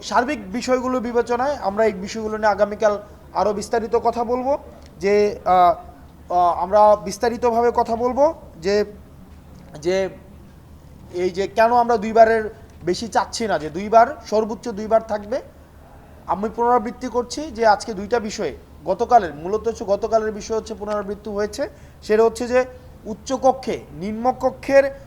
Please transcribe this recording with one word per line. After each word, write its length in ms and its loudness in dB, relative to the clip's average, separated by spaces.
সার্বিক 500 -2
বিষয়গুলো 480 -2
বিবেচনায় 560 -2
আমরা 300 0
এই 80 2
বিষয়গুলো 440 -8
নিয়ে 120 0
আগামীকাল 500 0
আরও 200 0
বিস্তারিত 420 -2
কথা 280 0
বলবো, 340 -2
যে, 460 2
আহ, 60 2
আহ, 280 2
আমরা 360 6
বিস্তারিতভাবে 800 0
কথা 200 0
বলবো 380 2
যে, 240 2
যে 280 0
এই 160 -2
যে 180 -4
কেন 260 4
আমরা 240 4
দুইবারের 580 4
বেশি 240 -4
চাচ্ছি 400 -4
না, 120 0
যে 100 -8
দুইবার, 380 4
সর্বোচ্চ 440 -4
দুইবার 380 0
থাকবে। 340 -6
আমি 220 -2
পুনরাবৃত্তি 580 0
করছি 340 -6
যে 240 -2
আজকে 280 2
দুইটা 260 -2
বিষয়ে, 380 -6
গতকালের, 480 2
মূলত 340 -6
হচ্ছে 180 -6
গতকালের 460 0
বিষয় 260 -6
হচ্ছে 160 -8
পুনরাবৃত্তি 560 -8
হয়েছে, 400 -4
সেটা 220 4
হচ্ছে 240 0
যে 180 2
উচ্চকক্ষে, 760 -2
নিম্নকক্ষের 920 0